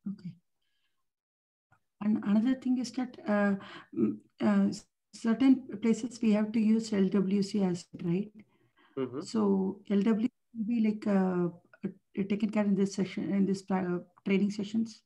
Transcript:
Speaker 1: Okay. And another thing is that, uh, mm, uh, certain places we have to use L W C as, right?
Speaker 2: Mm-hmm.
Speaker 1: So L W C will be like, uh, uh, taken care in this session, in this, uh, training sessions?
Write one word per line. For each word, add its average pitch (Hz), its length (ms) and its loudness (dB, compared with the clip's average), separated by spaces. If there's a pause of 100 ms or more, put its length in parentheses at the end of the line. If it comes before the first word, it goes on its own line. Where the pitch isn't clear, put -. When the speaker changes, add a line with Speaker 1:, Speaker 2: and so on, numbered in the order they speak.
Speaker 1:
Okay. 185 220 -12 (1700)
And 214 220 0
another 220 320 2
thing 254 220 0
is 240 160 -4
that, 247 240 -6 (100)
uh, 202 280 2 (420)
mm, 214 200 0 (240)
uh, 202 320 2 (400)
certain 254 420 4 (260)
places 226 400 0
we 220 100 4
have 214 220 2
to 233 60 2
use 220 340 2
L 196 160 4
W 196 320 2
C 196 220 -2
as, 180 220 -2 (180)
right? 180 280 -2 (680)
Speaker 2:
Mm-hmm. 127 240 -6
Speaker 1:
So 196 680 0
L 202 120 2
W 220 260 2
C - 40 -2 (260)
will 214 80 -4
be 233 160 0
like, 214 260 0
uh, 185 420 2 (360)
uh, - 440 -8
taken 214 200 0
care 214 160 0
in 202 100 4
this 196 200 0
session, 190 380 -2
in 196 120 4
this, 190 240 -2
uh, 180 300 -2 (260)
training 196 260 2
sessions? 220 540 -4